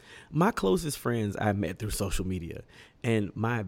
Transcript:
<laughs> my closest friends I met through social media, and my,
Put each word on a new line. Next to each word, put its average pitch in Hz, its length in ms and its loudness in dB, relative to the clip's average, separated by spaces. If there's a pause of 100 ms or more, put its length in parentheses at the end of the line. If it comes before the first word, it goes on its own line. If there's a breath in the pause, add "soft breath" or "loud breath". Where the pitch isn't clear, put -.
<laughs> - 300 -20
my 175 220 4
closest 180 460 0
friends 113 420 0
I 107 120 4
met 95 260 -2
through 107 120 -4
social 95 360 0
media, 85 360 -4 (400 loud breath)
and 110 320 2
my, 113 340 -2